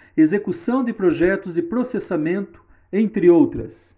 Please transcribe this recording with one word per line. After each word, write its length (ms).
execução 680
de 100
projetos 640
de 80
processamento, 1000
entre 360
outras. 680